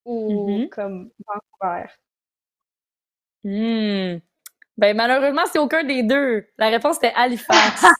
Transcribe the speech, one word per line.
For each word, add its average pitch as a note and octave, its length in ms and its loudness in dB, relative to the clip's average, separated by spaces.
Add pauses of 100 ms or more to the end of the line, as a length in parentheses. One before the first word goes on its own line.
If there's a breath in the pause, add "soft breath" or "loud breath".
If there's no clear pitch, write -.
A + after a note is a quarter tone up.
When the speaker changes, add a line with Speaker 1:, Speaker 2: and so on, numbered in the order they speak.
Speaker 1:
ou G#3+ 440 -4
Speaker 2:
Mhm. G#3+ 200 -2
Speaker 1:
comme G3 420 -10 (160)
Vancouver. G3 600 -8 (1600)
Speaker 2:
Hmm. G3+ 760 -4 (580)
Ben, G#3 200 2
malheureusement, C4+ 540 0
c'est - 80 0
aucun D4+ 260 0
des C4 200 -2
deux. B3 420 0 (120)
La A3 100 2
réponse A#3 280 0
était A#3 180 0
Halifax. A3 720 2 (160)